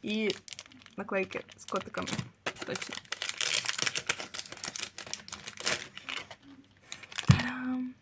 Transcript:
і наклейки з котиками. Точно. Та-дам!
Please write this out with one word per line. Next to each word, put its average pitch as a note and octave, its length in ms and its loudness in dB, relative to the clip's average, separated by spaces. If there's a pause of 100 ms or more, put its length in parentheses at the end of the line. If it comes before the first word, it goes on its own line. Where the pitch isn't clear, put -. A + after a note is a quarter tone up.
і G#3+ 340 4 (600)
наклейки F#3+ 460 0 (140)
з - 80 -12
котиками. - 440 -2 (560)
Точно. - 300 -4 (4000)
Та-дам! B3+ 760 6